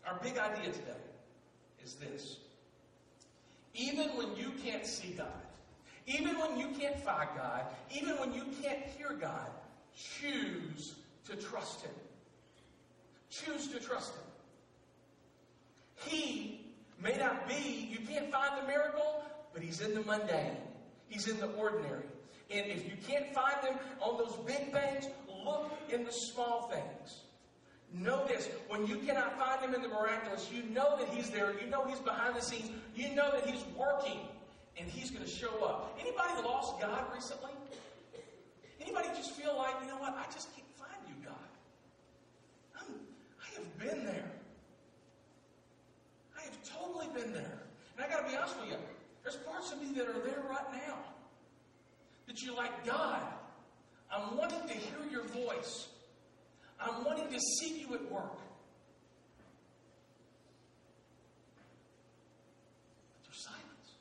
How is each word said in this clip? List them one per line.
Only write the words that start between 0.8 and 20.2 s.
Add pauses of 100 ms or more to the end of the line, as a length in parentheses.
is
this. (1400)
Even
when
you (100)
can't
see
God, (800)
even
when
you (100)
can't
find
God, (280)
even
when
you (180)
can't (120)
hear
God, (460)
choose (340)
to
trust
him. (1400)
Choose
to
trust
him. (1800)
He (400)
may
not
be,
you
can't
find
the
miracle, (280)
but
he's
in
the
mundane. (520)